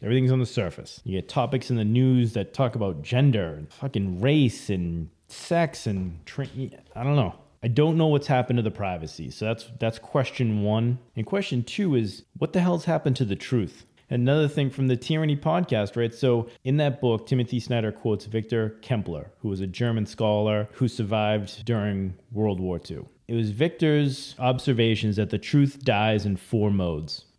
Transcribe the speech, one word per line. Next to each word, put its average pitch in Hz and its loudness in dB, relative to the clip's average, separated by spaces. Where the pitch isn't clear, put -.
Everything's 127 2
on 131 4
the 123 0
surface. - -6
You 95 -4
get 87 -6
topics 127 -2
in 123 2
the 110 0
news 123 4
that 101 -4
talk 123 0
about 95 -4
gender 110 2
and 76 -12
fucking 98 -4
race 135 2
and 85 -4
sex - -4
and 92 -4
tra-, - -8
I 113 -8
don't 143 2
know. 107 2
I - -4
don't 151 4
know 160 4
what's 147 2
happened 127 2
to 117 2
the 107 -2
privacy. 82 -8
So - -6
that's, 110 -4
that's 113 -2
question 117 0
one. 113 2
And 110 -4
question 165 -2
two 185 0
is, 110 -2
what - -2
the 185 2
hell's 175 2
happened 156 2
to 131 0
the 98 0
truth? 98 -2
Another 135 2
thing 143 0
from 135 -2
the 127 2
Tyranny 156 0
podcast, 143 0
right? 117 0
So 120 2
in 131 0
that 143 0
book, 113 2
Timothy 127 0
Snyder 113 0
quotes 107 -2
Victor 110 -2
Kempler, 87 -4
who 110 -4
was 98 -2
a 95 -2
German 113 -2
scholar 107 0
who 127 2
survived 107 -2
during 101 -2
World 104 0
War 90 -2
Two. - -12
It 117 -6
was 113 0
Victor's 147 0
observations 113 2
that 104 0
the 104 -2
truth 139 2
dies 107 2
in 98 0
four 104 0
modes, 85 -2